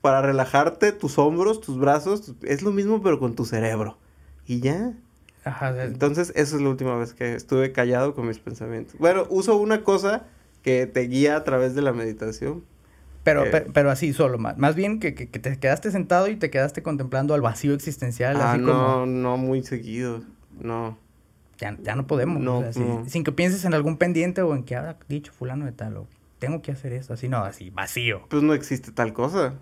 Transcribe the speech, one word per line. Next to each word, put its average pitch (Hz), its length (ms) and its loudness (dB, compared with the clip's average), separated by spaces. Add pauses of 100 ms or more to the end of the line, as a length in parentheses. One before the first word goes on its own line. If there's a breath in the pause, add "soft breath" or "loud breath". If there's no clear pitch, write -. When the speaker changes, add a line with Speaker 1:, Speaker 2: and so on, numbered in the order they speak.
Speaker 1:
para 135 200 6
relajarte, 165 720 4
tus 156 260 -4
hombros, 175 420 4
tus 131 180 -6
brazos, 151 480 2
tus, 123 160 -16
es 143 200 -2
lo 208 100 0
mismo 202 300 2
pero 165 180 2
con 120 160 -2
tu 117 80 -2
cerebro. 110 540 -2 (480 soft breath)
Y 123 140 -4
ya. 180 340 -2 (480)
Speaker 2:
Ajá, 135 280 -6
o 127 40 -4
sea, 127 100 -6
Speaker 1:
Entonces, 147 520 0
esa 147 200 2
es 143 60 0
la 139 60 2
última 131 300 -2
vez 120 160 -6
que 120 200 -4
estuve 131 380 0
callado 127 420 2
con 117 140 -4
mis 110 100 -6
pensamientos. 113 600 -10
Bueno, 175 320 4
uso 190 260 2
una 214 260 2
cosa 196 440 2 (360 soft breath)
que 127 240 2
te 120 220 -2
guía 143 280 4
a 151 80 -2
través 131 300 2
de 139 60 0
la 139 140 2
meditación. 113 680 -6 (600 soft breath)
Speaker 2:
Pero, 143 220 4
Speaker 1:
Eh, 117 40 2
Speaker 2:
pe-, 151 220 4
pero 143 180 6
así 139 220 0
solo, 131 240 2
ma-, 113 220 -4
más 143 160 4
bien 202 260 -2
que, 185 140 -2
que, 123 160 -12
que - 80 -8
te 131 200 -4
quedaste 135 320 0
sentado 185 380 2
y 214 80 -4
te 165 140 -2
quedaste 143 320 -2
contemplando 139 500 -2
al 147 80 2
vacío 120 320 0
existencial, 135 680 -2
Speaker 1:
Ah, 120 140 4
Speaker 2:
así 123 80 4
Speaker 1:
no, 127 120 4
Speaker 2:
como 127 340 4
Speaker 1:
no, 127 320 0
muy 131 240 0
seguido, 117 580 -6 (400)
no. 113 380 -6 (600)
Speaker 2:
Ya, 104 240 -8
ya 107 140 -4
no 135 100 -4
podemos, 147 360 0
Speaker 1:
No, 127 160 0
Speaker 2:
o 123 40 0
sea, 117 120 -4
si-, 123 60 -4
Speaker 1:
no. 117 280 -2
Speaker 2:
sin 165 160 -2
que 143 80 0
pienses 180 320 0
en 180 80 2
algún 151 240 0
pendiente 175 460 0
o 160 120 2
en 131 100 -2
que 123 120 -6
habrá 151 220 -10 (100)
dicho 147 240 -8
fulano 131 320 -8
de 127 80 -8
tal, 110 240 -10
o 98 100 -14 (320)
tengo 139 220 -6
que - 120 -10
hacer 135 200 -8
esto, 127 220 -10
así, 123 160 -8
no, 127 80 0
así, 95 320 -6
vacío. 98 580 -4
Speaker 1:
Pues 147 140 2
no 151 100 6
existe 139 400 -2
tal 110 220 -2
cosa. 139 480 0